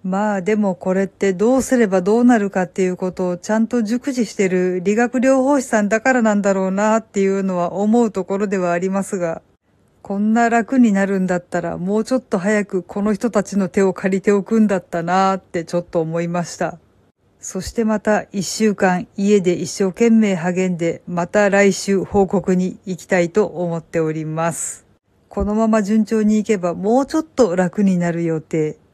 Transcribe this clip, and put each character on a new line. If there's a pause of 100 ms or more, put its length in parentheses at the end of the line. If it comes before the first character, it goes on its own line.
ま
あ
で
も
こ
れ
っ
て
ど
う
す
れ
ば
ど
う
な
る
か
っ
て
い
う
こ
と
を
ち
ゃ
ん
と
熟
知
し
て
る
理
学
療
法
士
さ
ん
だ
か
ら
な
ん
だ
ろ
う
な
っ
て
い
う
の
は
思
う
と
こ
ろ
で
は
あ
り
ま
す
が、 (600)
こ
ん
な
楽
に
な
る
ん
だ
っ
た
ら
も
う
ち
ょ
っ
と
早
く
こ
の
人
た
ち
の
手
を
借
り
て
お
く
ん
だ
っ
た
な
っ
て
ち
ょ
っ
と
思
い
ま
し
た。 (640)
そ
し
て
ま
た
一
週
間 (120)
家
で
一
生
懸
命
励
ん
で、
ま
た
来
週
報
告
に
行
き
た
い
と
思
っ
て
お
り
ま
す。 (420)
こ
の
ま
ま
順
調
に
い
け
ば
も
う
ち
ょ
っ
と
楽
に
な
る
予
定。 (160)